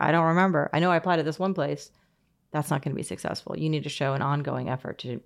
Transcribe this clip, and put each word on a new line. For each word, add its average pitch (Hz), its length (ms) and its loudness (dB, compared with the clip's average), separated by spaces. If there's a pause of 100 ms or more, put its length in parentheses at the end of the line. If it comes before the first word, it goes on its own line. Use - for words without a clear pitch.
"I - 100 4
don't 165 140 4
remember. 165 480 4
I 156 60 2
know 175 100 4
I 170 80 4
applied 175 220 2
at 151 60 0
this 156 120 -4
one 190 160 0
place." 147 380 -4 (600)
That's 151 200 -2
not 143 100 0
gonna 139 140 -4
be - 80 -6
successful. - 520 -6
You 156 140 -2
need 151 140 -2
to 147 60 -6
show 139 260 -2
an 139 80 -2
ongoing 139 460 -2
effort - 300 -6
to, 120 260 -8